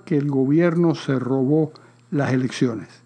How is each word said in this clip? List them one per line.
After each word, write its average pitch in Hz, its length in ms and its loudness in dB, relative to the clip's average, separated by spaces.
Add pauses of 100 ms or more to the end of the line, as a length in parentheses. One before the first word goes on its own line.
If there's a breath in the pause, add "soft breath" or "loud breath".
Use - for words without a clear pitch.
que 160 120 -2
el 143 120 0
gobierno 160 680 2
se 139 220 -4
robó 135 540 0 (400 soft breath)
las 131 220 -2
elecciones. 123 540 -2 (180)